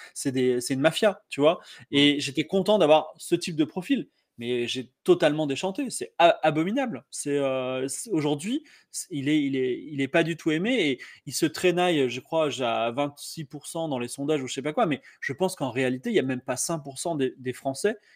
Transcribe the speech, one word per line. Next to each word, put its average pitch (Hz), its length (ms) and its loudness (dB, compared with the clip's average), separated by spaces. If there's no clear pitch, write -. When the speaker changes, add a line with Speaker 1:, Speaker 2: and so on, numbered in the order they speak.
Speaker 1:
c'est - 180 -4
des, 127 300 2
c'est - 100 -4
une 131 80 0
mafia, 185 480 2
tu - 140 -4
vois. 160 180 4
Et 143 260 6
Speaker 2:
Mm. 143 40 -4
Speaker 1:
j'étais 139 260 -4
content 196 320 4
d'avoir 151 400 6
ce - 160 -2
type 170 220 -2
de 151 80 2
profil, 185 440 -2
mais 120 280 -2
j'ai 120 240 -8
totalement 156 420 4
déchanté. 190 440 -4
C'est - 280 -10
a-, 170 240 6
abominable. 170 680 0
C'est, 143 260 -4
euh, 131 520 -2
c'est, - 220 -10
aujourd'hui, 160 540 -2
c'est, - 200 -12
il 139 180 -4
est, 151 140 2
il 135 120 -2
est, 127 240 -2
il 139 80 -4
est 135 80 0
pas 170 140 4
du 165 160 -2
tout 165 120 -2
aimé 190 260 0
et 127 60 -4
il 143 80 -8
se - 100 0
traînaille, 170 640 2
je 120 120 -6
crois, 160 280 0
à 117 280 0
vingt-six 143 540 -6
pour 143 220 -16
cent 165 200 -6
dans 139 120 -2
les 120 100 -4
sondages 143 340 -2
ou 127 60 -6
je - 60 -10
sais 131 80 -6
pas 147 100 -4
quoi. 220 140 2
Mais 147 160 -2
je - 140 -6
pense 185 220 -2
qu'en 135 140 -4
réalité, 127 380 -2
il 226 80 0
y - 20 6
a 139 40 6
même 131 180 -4
pas 127 160 -4
cinq 165 220 -4
pour 143 200 -12
cent 170 180 -4
des, 131 200 0
des 127 160 -6
Français 170 460 -4